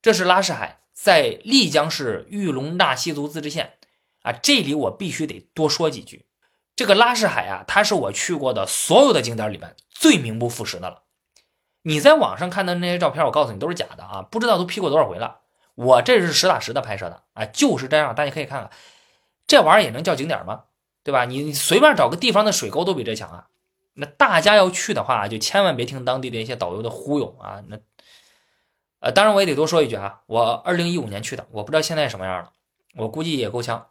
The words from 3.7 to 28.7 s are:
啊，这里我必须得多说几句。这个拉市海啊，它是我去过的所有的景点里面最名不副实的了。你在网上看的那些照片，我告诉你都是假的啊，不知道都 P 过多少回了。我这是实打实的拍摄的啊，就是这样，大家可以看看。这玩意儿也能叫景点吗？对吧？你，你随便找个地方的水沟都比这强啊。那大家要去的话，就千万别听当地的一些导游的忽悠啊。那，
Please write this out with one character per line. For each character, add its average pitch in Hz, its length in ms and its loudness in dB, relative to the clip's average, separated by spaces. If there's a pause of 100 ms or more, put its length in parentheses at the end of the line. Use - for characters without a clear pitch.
啊， 117 100 -6
这 - 280 2
里 147 140 -4
我 127 160 -2
必 160 200 -8
须 156 160 -6
得 107 140 -12 (140)
多 156 140 0
说 160 220 0
几 127 120 -14
句。 - 240 -20 (480)
这 247 100 -4
个 202 100 6
拉 240 200 6
市 220 120 0
海 110 200 -2
啊， 98 200 -10
它 202 180 0
是 208 100 0
我 113 180 -2
去 - 220 -4
过 135 180 -2
的 98 140 -2
所 - 380 4
有 262 80 6
的 147 100 2
景 117 140 -6
点 107 160 -4
里 92 40 -12
面 - 200 -18 (120)
最 285 300 4
名 113 200 -6
不 120 100 -4
副 117 160 -8
实 92 160 -10
的 90 100 -10
了。 - 140 -20 (760)
你 151 180 -2
在 294 140 8
网 196 220 0
上 175 140 -4
看 190 160 -4
的 175 100 -2
那 175 120 -4
些 175 100 -2
照 165 120 0
片， 156 140 -2
我 123 60 0
告 143 160 2
诉 113 60 -10
你 95 60 -12
都 139 100 -6
是 175 60 -6
假 175 120 -8 (100)
的 - 60 -20
啊， 98 200 -12
不 220 180 -6
知 240 60 0
道 208 120 2
都 180 60 -2
P 175 160 -8
过 165 100 -2
多 147 80 2
少 151 100 2
回 87 100 -10
了。 - 240 -10 (320)
我 123 280 4
这 247 180 4
是 170 120 0
实 185 160 2
打 147 100 2
实 113 140 -10
的 135 80 -2
拍 110 160 -8
摄 95 120 -10
的 85 140 -16 (120)
啊， 107 120 -8
就 220 320 0
是 131 80 -8
这 147 100 0
样， 139 180 0
大 156 100 -2
家 139 60 -4
可 156 100 -8
以 139 40 -6
看 139 160 -10
看。 98 100 -16 (760)
这 285 160 6
玩 175 180 6
意 - 20 2
儿 - 20 2
也 123 60 -4
能 127 120 -8
叫 170 140 -2
景 135 100 -6
点 101 180 -4
吗？ 104 200 -12 (400)
对 143 80 -4
吧？ 127 120 4
你， 131 180 -6
你 151 100 -6
随 165 260 2
便 285 160 8
找 131 140 4
个 165 80 -4
地 156 160 0
方 208 120 4
的 214 60 2
水 123 180 -4
沟 147 160 -2
都 185 80 0
比 135 120 -4
这 110 100 -4
强 107 160 -12
啊。 87 180 -20 (460)
那 139 100 -10
大 208 380 2
家 208 140 6
要 185 120 6
去 180 240 -6
的 123 100 -2
话， 107 240 -2
就 110 120 -8
千 196 260 0
万 165 100 0
别 117 120 -4
听 127 180 -12
当 127 160 -2
地 127 80 -8
的 117 80 -8
一 113 80 -6
些 123 100 -8
导 92 200 -6
游 110 80 -8
的 113 80 -6
忽 143 280 -4
悠 117 220 -6
啊。 98 280 -16
那， 104 100 -16 (1200)